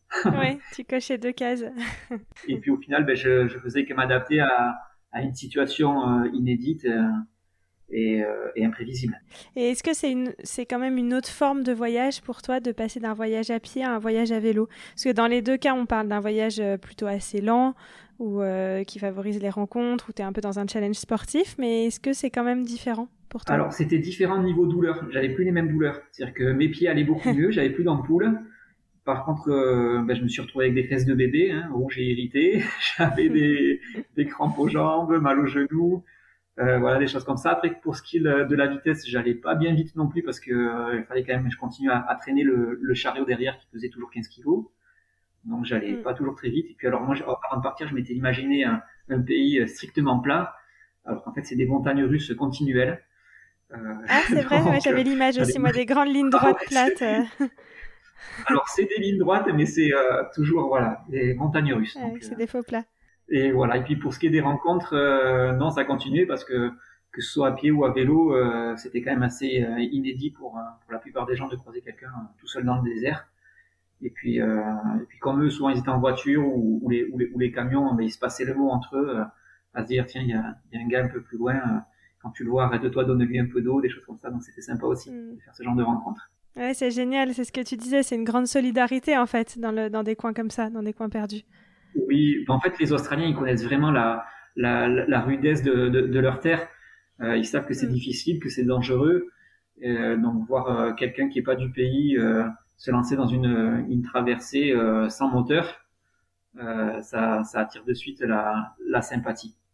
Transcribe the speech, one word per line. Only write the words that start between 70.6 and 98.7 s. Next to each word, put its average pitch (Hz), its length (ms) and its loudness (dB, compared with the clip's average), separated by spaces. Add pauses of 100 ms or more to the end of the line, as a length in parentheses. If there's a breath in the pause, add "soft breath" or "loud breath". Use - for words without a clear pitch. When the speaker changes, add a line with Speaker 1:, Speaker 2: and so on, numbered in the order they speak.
Speaker 2:
pour - 100 -14
la 113 60 -8
plupart 123 280 -8
des 127 80 -2
gens 135 140 -6
de 127 80 -8
croiser 120 260 -14
quelqu'un, 117 240 -18
euh, 123 180 -14 (140)
tout - 80 -20
seul 123 180 -6
dans 127 160 2
le 120 80 0
désert. 120 380 -4 (800 soft breath)
Et 117 60 -6
puis, 120 300 -2
euh, 110 200 2 (400)
et - 80 -10
puis - 100 -20
comme 139 260 0
eux, 147 60 4
souvent, 139 180 -2
ils 127 100 2
étaient 127 100 -2
en 127 120 2
voiture 139 440 2
ou, 113 380 0
ou 123 80 -2
les, 120 220 2
ou 127 60 -6
les, 120 140 0
ou 123 60 -6
les 123 140 0
camions, 127 420 0
mais 113 120 2
ils 110 40 0
se - 80 -16
passaient 127 260 -4
le 131 100 -4
mot 139 160 2
entre 123 260 -6
eux, 135 200 0
euh, 107 80 -2 (500 soft breath)
à 120 80 -6
se 107 60 -8
dire, « 127 200 0
Tiens, 131 140 -8
il 123 60 -2
y 117 60 -2
a, 110 220 -4 (160)
il 117 60 -8
y 120 40 -8
a - 20 -10
un 120 40 -4
gars 127 160 0
un 123 40 -2
peu 131 140 -8
plus 117 160 -14
loin, 123 180 -2
euh, 117 220 -2 (420 soft breath)
quand 113 100 -12
tu - 140 -12
le 117 60 -4
vois, 127 140 2
arrête-toi, 123 400 0
donne-lui 123 340 2
un 120 80 2
peu 123 160 -2
d'eau », 131 200 2
des 127 60 0
choses - 160 -8
comme 113 140 -18
ça. 120 120 -12
Donc, 123 120 -8
c'était - 180 -20
sympa - 260 -6
aussi 127 240 -4
Speaker 1:
Mm. 233 260 -14
Speaker 2:
de - 40 -20
faire - 140 -20
ce - 80 -18
genre 123 140 -2
de 123 60 2
rencontres. 117 480 -4 (260)
Speaker 1:
Ouais, 247 180 -4
c'est 254 160 0
génial, 254 420 0
c'est 247 120 -4
ce - 80 -12
que 254 100 -6
tu 247 140 -6
disais, 247 260 2
c'est 254 140 -2
une 226 80 -2
grande 240 220 0
solidarité, 254 720 2
en 247 100 4
fait, 226 320 -4
dans 226 120 -4
le, 220 180 -2
dans 214 140 -4
des 220 140 -2
coins 220 180 -6
comme 226 160 -4
ça, 220 180 -4
dans 220 140 -8
des 214 100 -4
coins 220 160 -6
perdus. 208 340 -6 (520 soft breath)
Speaker 2:
Oui, 143 540 2
en 131 120 2
fait, 180 200 -2
les 151 120 2
Australiens, 147 340 0
ils 151 100 2
connaissent 127 280 0
vraiment 139 280 2
la, 113 320 2 (320 loud breath)
la, 120 320 2
la, 127 180 2
la 131 140 4
rudesse 135 420 2
de, 123 260 4
de, 127 140 4
de 127 160 2
leur 127 220 2
terre. 165 260 0 (540 loud breath)
Euh, 117 160 0
ils 113 100 2
savent 143 200 -2
que - 80 -4
c'est 123 120 0
Speaker 1:
Mm. 120 60 0
Speaker 2:
difficile, 135 480 -2
que - 80 -6
c'est 123 160 -2
dangereux. 127 640 2 (560 loud breath)